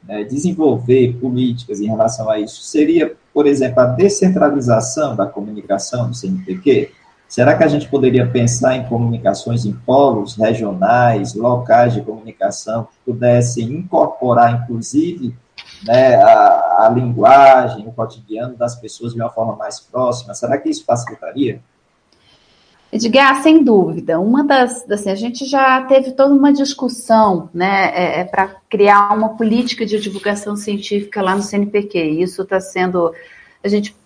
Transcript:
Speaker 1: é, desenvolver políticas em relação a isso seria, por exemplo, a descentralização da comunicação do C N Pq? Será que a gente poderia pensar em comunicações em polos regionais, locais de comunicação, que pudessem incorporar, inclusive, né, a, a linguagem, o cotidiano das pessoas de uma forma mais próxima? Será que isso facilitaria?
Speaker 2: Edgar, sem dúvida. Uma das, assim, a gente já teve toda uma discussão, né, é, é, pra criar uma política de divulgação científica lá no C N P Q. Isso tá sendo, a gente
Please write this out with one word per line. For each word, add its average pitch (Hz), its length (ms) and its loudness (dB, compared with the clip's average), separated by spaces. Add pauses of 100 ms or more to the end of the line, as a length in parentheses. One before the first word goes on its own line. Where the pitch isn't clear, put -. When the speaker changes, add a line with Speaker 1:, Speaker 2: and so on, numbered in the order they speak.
Speaker 1:
é, 104 160 -8
desenvolver 127 960 0
políticas 123 600 -4
em 104 60 -4
relação 110 420 -2
a 110 100 -2
isso 104 240 -10
seria, 156 520 0 (180)
por 147 140 2
exemplo, 127 340 0
a 123 60 4
descentralização 131 1300 0
da 101 100 -2
comunicação 104 840 -6
do - 60 -8
C - 120 -12
N 92 180 -4
Pq? 95 460 0 (380)
Será 123 280 2
que 165 60 2
a 151 60 4
gente 143 200 -2
poderia 127 380 2
pensar 127 500 0
em 120 100 -8
comunicações 117 760 -4
em 104 80 -4
polos 123 640 0
regionais, 110 960 0
locais 120 600 2
de - 80 -4
comunicação, - 840 -8
que - 280 -10
pudessem 120 520 0
incorporar, 120 1000 0
inclusive, 131 680 -6 (520)
né, 127 300 4
a, 104 680 6
a 113 60 4
linguagem, 123 960 4
o 117 60 -16
cotidiano 113 640 -10
das 120 180 -4
pessoas 117 400 -14
de 117 60 -8
uma 113 100 -6
forma 113 240 -4
mais 127 240 -12
próxima? - 560 -6
Será - 240 -4
que - 100 -4
isso 302 160 -6
facilitaria? 123 760 -4 (1300)
Speaker 2:
Edgar, 262 500 0
sem 320 220 6
dúvida. 165 560 0
Uma 247 240 0
das, 254 440 0
assim, 208 220 -4
a 196 60 -4
gente 240 300 -8
já 262 360 2
teve 262 300 2
toda 277 200 2
uma 277 200 4
discussão, 220 1000 0
né, 185 400 -2
é, 175 280 -2
é, 185 40 -4
pra 190 300 -4 (160)
criar 202 420 4
uma 220 180 0
política 226 540 -2
de 214 140 -4
divulgação 208 560 -6
científica 202 680 -6
lá 190 140 0
no 202 80 -2
C 202 140 -6
N 202 100 0
P 202 160 -2
Q. 202 160 -6
Isso 170 460 -2
tá 190 160 -2
sendo, 180 520 -2 (520)
a - 20 -4
gente 208 400 -2